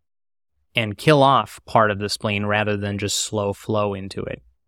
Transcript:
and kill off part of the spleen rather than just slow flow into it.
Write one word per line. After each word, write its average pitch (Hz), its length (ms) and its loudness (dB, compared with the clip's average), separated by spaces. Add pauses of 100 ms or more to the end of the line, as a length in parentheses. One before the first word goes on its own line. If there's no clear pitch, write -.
(760)
and 107 200 -2
kill 147 280 4
off 127 400 2
part 110 260 2
of 101 80 -2
the 104 100 -4
spleen 104 380 -4
rather 104 300 0
than 101 220 -4
just 101 200 -2
slow 101 340 -4
flow 104 420 -2
into 95 280 -10
it. - 200 -10 (240)